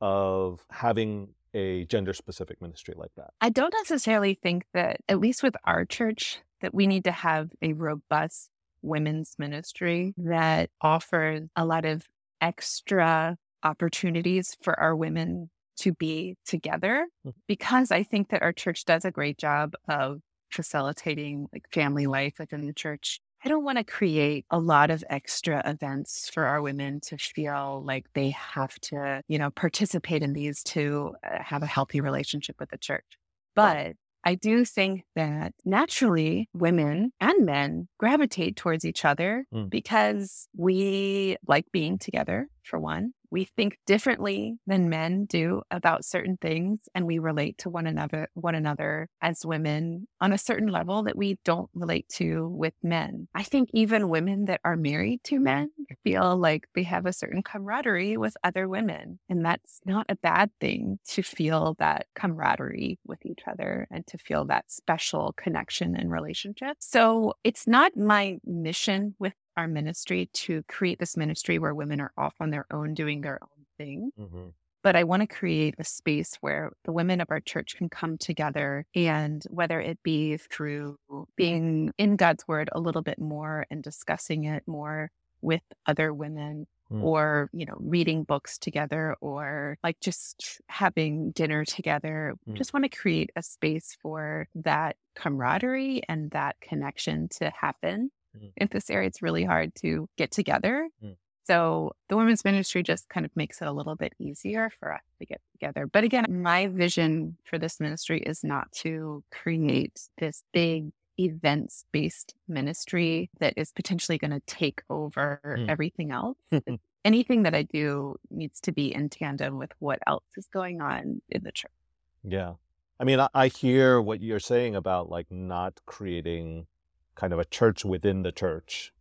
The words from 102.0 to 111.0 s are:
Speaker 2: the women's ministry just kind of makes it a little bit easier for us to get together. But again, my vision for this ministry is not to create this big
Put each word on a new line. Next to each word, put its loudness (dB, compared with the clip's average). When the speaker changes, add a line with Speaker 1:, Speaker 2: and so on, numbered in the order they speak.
Speaker 2:
the 2
women's 4
ministry 2
just -2
kind -4
of -8
makes -4
it -4
a -4
little -6
bit -6
easier -4
for -6
us -12
to -14
get -12
together. -6
But 4
again, 2
my 2
vision 2
for -4
this -6
ministry -4
is -6
not -4
to -6
create 0
this -6
big 2